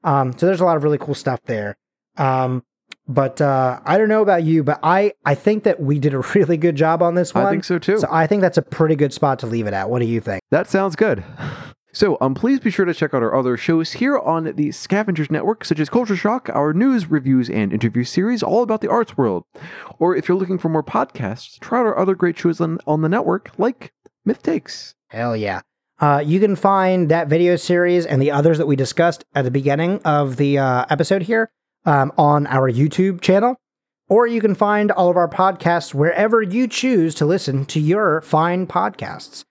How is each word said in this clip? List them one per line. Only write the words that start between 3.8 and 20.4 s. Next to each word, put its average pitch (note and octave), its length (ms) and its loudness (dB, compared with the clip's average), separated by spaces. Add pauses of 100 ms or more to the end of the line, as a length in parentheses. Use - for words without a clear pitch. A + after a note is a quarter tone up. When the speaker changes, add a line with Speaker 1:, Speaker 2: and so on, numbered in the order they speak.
Speaker 1:
I E3+ 140 2
don't A3 100 2
know A3 140 2
about F3+ 220 2
you, D#3+ 180 2
but C#3+ 220 -2
I, G3 280 2 (120)
I C#3+ 100 2
think G#3+ 300 0
that G3 160 2
we D3 180 0
did C#3 160 0
a C3 60 -2
<laughs> - 160 -6
really F3 200 4
good D#3 200 0
job D#3+ 260 2
on E3+ 140 0
this F3 180 -2
one. A#2+ 120 2
Speaker 2:
I - 40 2
think E3 140 -2
so, F3 160 -2
too. G#3 180 0
Speaker 1:
So - 120 0
I D#3+ 180 2
think G3+ 140 2
that's E3+ 160 2
a D3+ 40 2
pretty D#3+ 320 0
good C#3+ 180 0
spot C3+ 280 0
to C3 60 -8
leave A2+ 200 -4
it G2+ 80 -4
at. F#2+ 160 -4
What B2 80 0
do A#2+ 80 0
you A#2 140 0
think? G2 200 -6 (120)
Speaker 2:
That E3 160 0
sounds F#3+ 260 0
good. C#3+ 300 0 (680)
So, - 280 0
um, C3+ 140 0
please C4 260 0
be A3 100 0
sure F#3+ 140 0
to F3 100 -2
check - 180 -4
out C3 100 0
our A2 120 0
other B2 220 0
shows E3 380 -2
here C4+ 240 -2
on D#3+ 260 -2
the D3+ 260 -4
Scavengers F#3 640 -4
Network, F#3+ 320 -4
such D#3 160 -2
as D3+ 100 -2
Culture A3+ 260 0
Shock, G#3+ 360 -4
our D3+ 200 0
news, G#3 380 0
reviews, C3 400 0
and G2 220 -2
interview A#2 320 -2
series G#3 380 -2
all A3+ 200 0
about A3+ 200 -2
the - 80 -4
arts A#3 260 -2
world. G2+ 280 0 (540)
Or F3 160 0
if D#3 140 -4
you're F3+ 100 2
looking F#3 200 -4